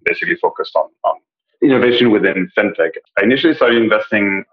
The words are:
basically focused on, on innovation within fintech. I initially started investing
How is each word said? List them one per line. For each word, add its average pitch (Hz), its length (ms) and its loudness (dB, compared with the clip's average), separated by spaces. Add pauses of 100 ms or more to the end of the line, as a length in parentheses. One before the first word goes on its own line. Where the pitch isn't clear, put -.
basically 85 300 -2
focused - 400 -6
on, 73 160 -2 (140)
on 85 100 -2 (480)
innovation 120 480 2
within 95 440 0
fintech. 87 360 0 (260)
I 101 60 0
initially 139 320 2
started 117 260 2
investing 104 720 -2